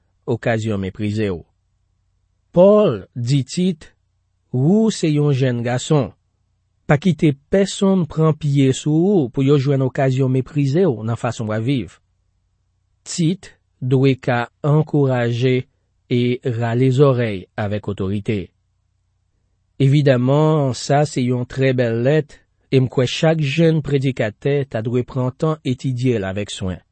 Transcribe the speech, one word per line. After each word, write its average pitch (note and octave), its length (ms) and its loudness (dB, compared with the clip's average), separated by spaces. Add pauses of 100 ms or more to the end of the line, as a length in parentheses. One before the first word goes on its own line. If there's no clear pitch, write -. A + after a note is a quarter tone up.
(280)
okazyon A2+ 520 -2
meprize G#2 520 -4
ou. E2 120 -8 (1120)
Pòl F#3 500 4 (100)
di B2+ 320 0
Tit, F3+ 420 -4 (640)
ou F#3+ 380 2
se E3 200 -2
yon D3 240 2
jèn B2 280 0
gason. B2 480 0 (760)
Pa D3 120 4
kite E3 320 2 (200)
pèsonn F#3+ 600 2
pran D#3 240 0
pye C#3 400 2
sou E3 400 0
ou C#3 160 0
pou C3+ 160 0
yo D3 80 4
jwenn C3+ 300 0
okazyon C3 460 0
meprize C#3 560 0
ou A2 200 -2
nan A#2 120 -4
fason A2+ 280 -6
w G#2+ 80 -4
ap A2 80 -4
viv. A#2+ 320 -4 (1120)
Tit F3 460 -4 (260)
dwe C3 400 0
ka A#2+ 300 -4 (180)
ankouraje C3 880 0 (560)
e B2 320 0
rale A#2+ 480 0
zòrèy A#2+ 540 2 (100)
avèk G#2 320 -4
otorite. G2+ 520 -4 (1400)
Evidaman, C#3 960 2
sa D3 320 0
se C3 160 -4
yon B2 240 -2
trè C3+ 260 0
bèl A#2 300 0
lèt, D3+ 320 0 (360)
e C3+ 80 4
m B2+ 120 2
kwè B2 160 0
chak D#3+ 320 0
jèn D#3+ 440 2
predikatè C#3 840 -2
ta A2 140 -6
dwe B2 240 -2
pran B2+ 240 -4
tan D#3 320 -4
etidye B2+ 560 -2
l F#2+ 80 -4
avèk G2 240 -6
swen. F#2 300 -8 (100)